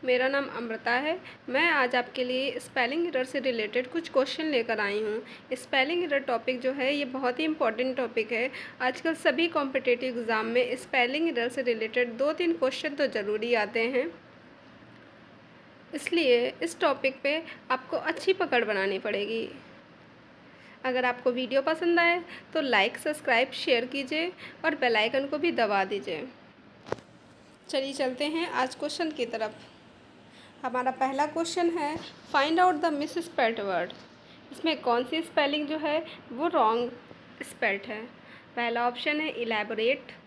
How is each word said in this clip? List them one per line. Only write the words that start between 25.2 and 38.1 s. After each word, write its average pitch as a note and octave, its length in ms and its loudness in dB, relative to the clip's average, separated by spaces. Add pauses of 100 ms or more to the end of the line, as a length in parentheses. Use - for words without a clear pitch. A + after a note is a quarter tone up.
को D4 100 -2
भी D4 140 2
दबा G#3 340 2
दीजिए। F#3+ 420 -6 (1400)
चलिए C#4 240 -2
चलते C4 320 0
हैं E4 240 -2
आज C4 260 0
question D#4 360 -4
की B3+ 140 -2
तरफ। A3 300 -4 (1120)
हमारा B3+ 260 0
पहला C4+ 340 0
question E4 440 0
है, D#4+ 280 -2 (380)
find D4+ 240 4
out F4+ 220 6
the E4 120 2
misspelled C#4+ 640 0
word। F#3 340 -2 (580)
इसमें D#4 300 -2
कौन A#3+ 220 2
सी D#4 180 -2
spelling D4+ 460 0
जो D#4 100 -2
है D#4 280 0 (260)
वो C4+ 160 -2
wrong A#3+ 440 2 (520)
spelt G3+ 420 -2
है? G#3+ 160 -10 (540)